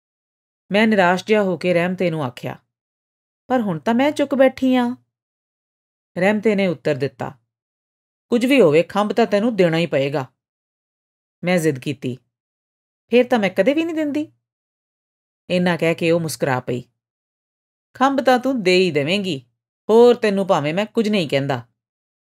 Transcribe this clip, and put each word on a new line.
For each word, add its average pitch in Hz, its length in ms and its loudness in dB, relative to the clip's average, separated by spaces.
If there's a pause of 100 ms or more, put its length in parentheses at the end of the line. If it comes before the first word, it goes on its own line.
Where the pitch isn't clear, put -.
(720)
ਮੈਂ 214 140 2
ਨਿਰਾਸ਼ 185 380 2
ਜਿਹਾ 214 180 0
ਹੋ 185 140 -2
ਕੇ 175 180 -2
ਰਹਿਮਤੇ 180 360 -2
ਨੂੰ 160 140 -6
ਆਖਿਆ, 127 340 -10 (880)
"ਪਰ 254 140 -2
ਹੁਣ 190 180 -4
ਤਾਂ 226 160 -2
ਮੈਂ 269 160 2
ਚੁੱਕ 294 240 -4
ਬੈਠੀ 262 400 2
ਆਂ।" 247 220 0 (1200)
ਰਹਿਮਤੇ 208 360 0
ਨੇ 196 120 0
ਉੱਤਰ 160 280 -2
ਦਿੱਤਾ, 135 440 -8 (920)
"ਕੁਝ 240 180 0
ਵੀ 269 140 4
ਹੋਵੇ, 165 220 6
ਖੰਭ 208 300 -2
ਤਾਂ - 140 2
ਤੈਨੂੰ 208 300 -2
ਦੇਣਾ 170 200 2
ਹੀ 165 100 0
ਪਏਗਾ।" 139 400 -2 (1160)
ਮੈਂ 180 140 0
ਜ਼ਿੱਦ 156 200 0
ਕੀਤੀ, 127 400 -8 (920)
"ਫਿਰ 240 140 4
ਤਾਂ 247 140 0
ਮੈਂ 196 120 0
ਕਦੇ 190 240 2
ਵੀ 320 100 -2
ਨਹੀਂ 330 120 -6
ਦਿੰਦੀ।" 302 360 -4 (1200)
ਇੰਨਾ 180 260 0
ਕਹਿ 165 180 0
ਕੇ 170 160 -2
ਉਹ 170 100 2
ਮੁਸਕਰਾ 139 400 -4
ਪਈ, 123 220 -8 (1120)
"ਖੰਭ 277 260 0
ਤਾਂ 262 180 4
ਤੂੰ 254 240 -4
ਦੇ 180 140 4
ਹੀ 185 140 2
ਦੇਵੇਂਗੀ, 156 520 -2 (480)
ਹੋਰ 233 240 6
ਤੈਨੂੰ 196 320 -2
ਭਾਵੇਂ 160 280 0
ਮੈਂ 202 120 -2
ਕੁਝ 220 220 -2
ਨਹੀਂ 196 200 0
ਕਹਿੰਦਾ।" 135 380 -2 (640)